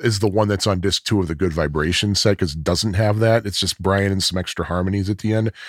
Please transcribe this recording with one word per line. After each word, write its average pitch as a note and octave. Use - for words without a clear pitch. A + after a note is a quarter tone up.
is A2
the G#2
one G#2
that's G2+
on F#2+
disc F#2+
two G#2
of F2
the E2
Good F2
Vibrations D#2
set, G2+
'cause E2
it D#2+
doesn't F#2
have G#2
that. A2+
It's G2
just -
Brian G2
and F#2+
some F2
extra F2+
harmonies F#2+
at G#2
the G#2+
end. A2